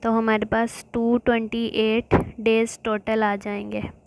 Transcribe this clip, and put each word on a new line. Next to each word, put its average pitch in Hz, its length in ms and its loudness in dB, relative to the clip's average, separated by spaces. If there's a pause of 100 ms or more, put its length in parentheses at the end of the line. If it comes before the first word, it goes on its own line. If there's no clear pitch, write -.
तो 233 100 2
हमारे 220 340 2
पास 226 460 -2
टू 233 260 2
ट्वेंटी 233 480 0
एट - 760 0
days 226 440 2
total 220 400 -2
आ 202 120 0
जाएंगे। 208 460 -8 (240)